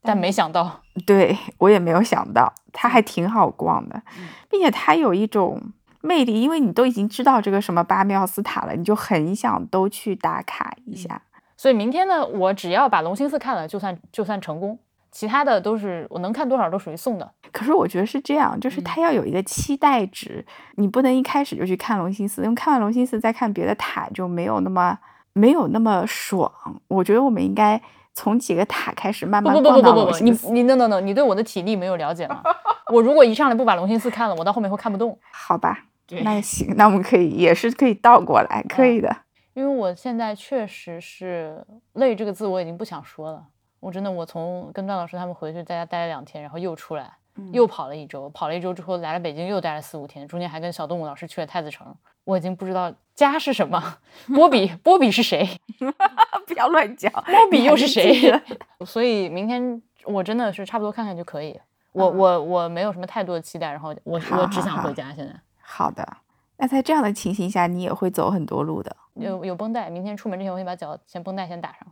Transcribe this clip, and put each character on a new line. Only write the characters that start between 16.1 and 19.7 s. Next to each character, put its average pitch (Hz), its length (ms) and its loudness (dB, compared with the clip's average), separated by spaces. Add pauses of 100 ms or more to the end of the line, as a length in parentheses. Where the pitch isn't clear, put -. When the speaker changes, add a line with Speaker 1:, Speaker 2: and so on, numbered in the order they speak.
Speaker 1:
我 165 80 -8
能 180 120 -4
看 269 160 -4
多 262 80 0
少 202 140 0
都 185 80 -4
属 175 140 -8
于 160 40 -10
送 214 220 -6
的。 160 100 -12 (240)
Speaker 2:
可 - 140 -8
是 294 80 2
我 359 140 2
觉 180 120 -2
得 196 60 2
是 277 160 -4
这 285 140 -2
样， - 240 0
就 254 100 -4
是 285 100 -6
它 - 220 -4
要 339 100 2
有 233 140 0
一 113 60 -4
个 180 100 -2
期 - 340 -6